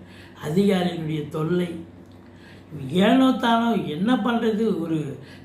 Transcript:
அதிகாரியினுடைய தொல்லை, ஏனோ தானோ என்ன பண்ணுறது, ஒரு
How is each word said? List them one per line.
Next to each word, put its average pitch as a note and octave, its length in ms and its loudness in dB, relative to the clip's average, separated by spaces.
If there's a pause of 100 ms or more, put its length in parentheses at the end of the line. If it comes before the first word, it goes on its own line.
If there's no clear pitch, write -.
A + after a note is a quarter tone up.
(480)
அதிகாரியினுடைய E3+ 840 0
தொல்லை, E3+ 640 -4 (960)
ஏனோ A#3+ 420 4
தானோ A#3 420 2
என்ன F#3 420 0
பண்ணுறது, A3+ 680 0
ஒரு D3+ 380 -4 (260)